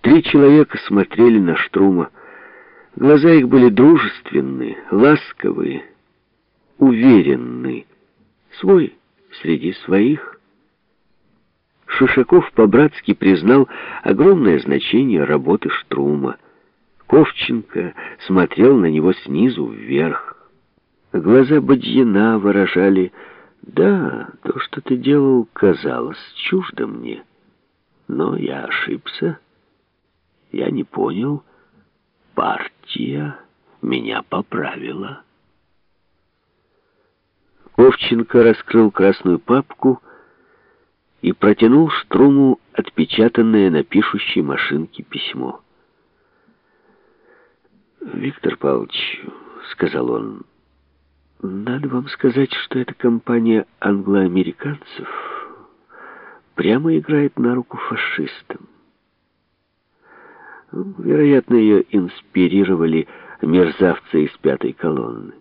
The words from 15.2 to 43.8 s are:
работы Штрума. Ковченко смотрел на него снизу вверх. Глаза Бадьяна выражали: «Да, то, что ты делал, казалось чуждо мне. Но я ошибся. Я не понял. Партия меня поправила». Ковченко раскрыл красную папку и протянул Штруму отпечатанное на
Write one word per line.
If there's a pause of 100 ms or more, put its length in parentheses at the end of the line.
работы
Штрума. (680)
Ковченко (340)
смотрел
на
него
снизу
вверх. (720)
Глаза
Бадьяна
выражали: (500)
«Да, (120)
то,
что
ты
делал,
казалось (140)
чуждо
мне. (840)
Но
я
ошибся. (1120)
Я
не
понял. (920)
Партия (440)
меня
поправила». (2500)
Ковченко
раскрыл
красную
папку (1200)
и
протянул
Штруму (100)
отпечатанное
на